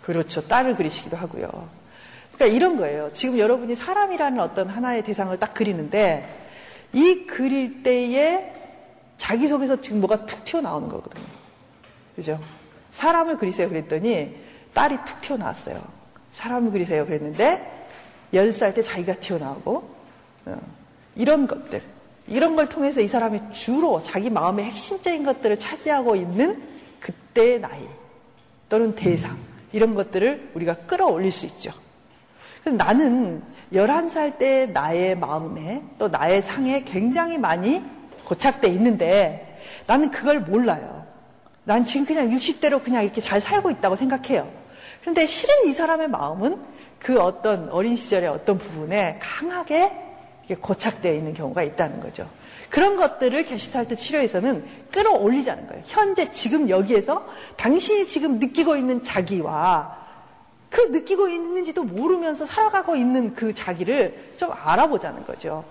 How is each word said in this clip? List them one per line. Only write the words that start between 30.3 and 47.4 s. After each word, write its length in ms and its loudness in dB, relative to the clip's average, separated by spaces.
우리가 220 -2
끌어올릴 460 2
수 140 -6
있죠. 260 -12
그래서 140 0
나는 640 2
열한 380 4
살 280 -2
때 280 4
나의 500 0
마음에 680 -6
또 100 0
나의 340 2
상에 420 -2
굉장히 520 0
많이 460 0
고착돼 440 2
있는데 920 2
나는 240 4
그걸 300 0
몰라요. 640 0
난 200 4
지금 220 0
그냥 260 2
육십 280 -2
대로 200 2
그냥 220 0
이렇게 180 -2
잘 200 0
살고 300 0
있다고 260 0
생각해요. 520 -2
그런데 260 2
실은 400 4
이 60 4
사람의 360 0
마음은 500 -2
그 200 4
어떤 500 0